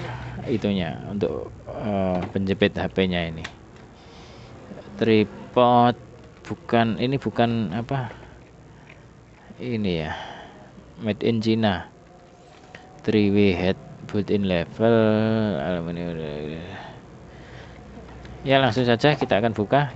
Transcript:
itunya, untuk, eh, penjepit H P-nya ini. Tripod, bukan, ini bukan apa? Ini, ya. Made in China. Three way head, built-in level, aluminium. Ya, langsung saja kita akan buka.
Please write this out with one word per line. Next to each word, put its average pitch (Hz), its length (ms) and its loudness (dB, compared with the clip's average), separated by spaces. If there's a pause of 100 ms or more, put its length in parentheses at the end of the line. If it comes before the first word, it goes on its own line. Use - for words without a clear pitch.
(460)
itunya, 92 640 -2
untuk, 80 400 -4 (160)
eh, 95 640 -2
penjepit 98 480 0
H 92 160 -2
P-nya 87 400 0
ini. 80 80 -10 (1600)
Tripod, 120 960 4 (480)
bukan, 113 560 0
ini 131 160 0
bukan 117 560 0
apa? 120 400 -6 (1400)
Ini, 107 340 -2 (140)
ya. 80 80 -6 (880)
Made 107 240 -2
in 113 160 2
China. 110 480 0 (1120)
Three 104 320 4
way 101 240 6
head, 90 240 0 (240)
built-in 101 400 0
level, 95 480 2 (640)
aluminium. 85 640 -4 (2250)
Ya, 135 160 6
langsung 123 240 2
saja 131 320 4
kita 107 240 2
akan 110 160 0
buka. 135 380 2